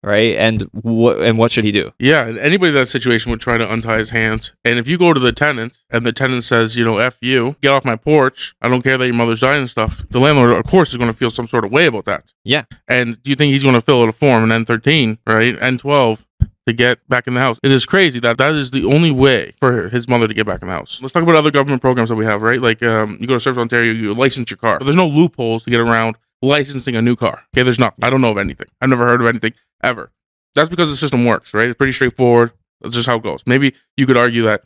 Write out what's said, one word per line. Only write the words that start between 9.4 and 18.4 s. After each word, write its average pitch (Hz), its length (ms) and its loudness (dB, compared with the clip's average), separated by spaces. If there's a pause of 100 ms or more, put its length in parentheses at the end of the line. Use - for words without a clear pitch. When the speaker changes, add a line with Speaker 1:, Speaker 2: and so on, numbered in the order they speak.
Speaker 2:
dying 139 200 2
and 123 80 -8
stuff." - 400 -6
The 123 100 -2
landlord, 127 380 4
of 110 80 -4
course, 175 240 2
is 123 80 -10
gonna 117 160 -2
feel 117 160 -2
some 117 180 -8
sort 113 180 -2
of 98 60 -8
way 156 140 2
about 110 200 -2
that. - 280 -8 (100)
Speaker 1:
Yeah. 135 200 -2 (240)
Speaker 2:
And 120 340 -2
do 139 80 -10
you 139 60 0
think 143 180 2
he's 135 100 0
gonna 127 160 4
fill 127 220 2
out 113 80 4
a - 20 -4
form, 123 320 2
an 113 80 0
N 113 140 -2
thirteen, 120 600 0
right? 110 340 2
N 127 160 -2
twelve 131 480 -2 (400)
to 117 80 -2
get 123 340 0
back 123 200 -2
in 123 80 -4
the 123 40 0
house? 127 220 -2
It 139 100 2
is 127 140 4
crazy 170 360 0
that 117 180 0
that 147 160 2